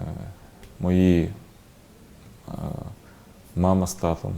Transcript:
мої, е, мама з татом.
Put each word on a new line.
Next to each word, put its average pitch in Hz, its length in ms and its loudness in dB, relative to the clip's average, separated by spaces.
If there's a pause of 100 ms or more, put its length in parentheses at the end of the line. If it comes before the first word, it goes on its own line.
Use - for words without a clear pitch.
(800)
мої, 90 500 4 (1160)
е, - 40 -12 (1040)
мама 92 300 4
з - 80 -6
татом. 85 440 -4